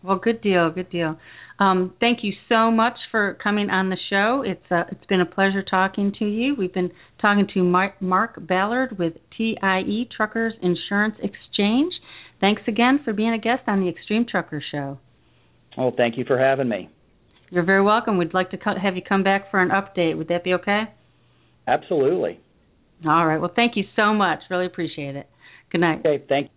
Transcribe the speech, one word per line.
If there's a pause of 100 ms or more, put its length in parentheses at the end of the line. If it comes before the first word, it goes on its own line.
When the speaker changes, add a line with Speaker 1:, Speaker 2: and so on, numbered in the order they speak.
Speaker 1:
Well,
good
deal,
good
deal. (420)
Um,
thank
you (160)
so
much (160)
for
coming
on
the (140)
show.
It's,
uh,
it's
been
a
pleasure
talking
to
you.
We've
been (280)
talking
to
Mar-,
Mark
Ballard
with (220)
T
I
E
Truckers
Insurance
Exchange. (460)
Thanks
again
for
being
a
guest
on
the
Extreme
Trucker
Show. (760)
Speaker 2:
Well,
thank
you
for
having
me. (600)
Speaker 1:
You're
very
welcome.
We'd
like
to
co-,
have
you
come
back
for
an
update.
Would
that
be
okay? (840)
Speaker 2:
Absolutely. (640)
Speaker 1:
All
right.
Well,
thank
you (120)
so
much. (120)
Really
appreciate
it. (440)
Good
night.
Speaker 2:
Okay.
Thank.